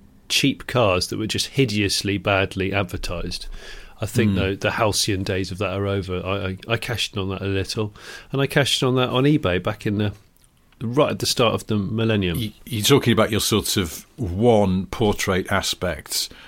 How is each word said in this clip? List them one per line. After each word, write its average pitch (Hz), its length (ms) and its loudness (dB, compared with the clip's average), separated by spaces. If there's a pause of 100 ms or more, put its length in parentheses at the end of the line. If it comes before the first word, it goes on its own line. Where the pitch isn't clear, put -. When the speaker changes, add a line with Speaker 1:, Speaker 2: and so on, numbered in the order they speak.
(280)
Speaker 1:
cheap - 400 0
cars 98 400 2
that 107 100 -6
were 107 80 -2
just 104 220 -4
hideously 104 720 0
badly 95 560 0
advertised. 90 760 -4 (520)
I 113 60 -4
think, 104 280 2
Speaker 2:
Hmm. - 40 2
Speaker 1:
though, 98 180 0
the 104 140 0
halcyon 98 540 0
days 95 280 -2
of 90 60 -8
that 95 160 -2
are 101 140 -2
over. 92 360 -2
I, 95 260 -4 (200)
I, 117 40 2
I 113 40 -2
cashed - 380 -6
in 104 40 -2
on 95 100 -4
that 95 120 -6
a 95 60 -6
little, 98 480 -2 (360)
and 135 80 -2
I 139 60 2
cashed - 380 0
in 127 60 4
on 127 80 2
that 123 120 2
on 127 140 2
eBay 95 400 2
back 107 240 -4
in 104 100 0
the, 104 160 0 (680)
right 127 300 0
at 101 80 -4
the - 80 -2
start - 300 2
of - 100 -4
the 110 140 0
millennium. 104 580 0
Speaker 2:
You, 107 140 -4 (160)
you're 104 180 -4
talking 123 260 6
about 104 200 4
your 104 100 0
sort - 340 0
of 90 300 -2 (120)
one 98 680 4
portrait 101 680 0
aspects, - 800 -4 (180)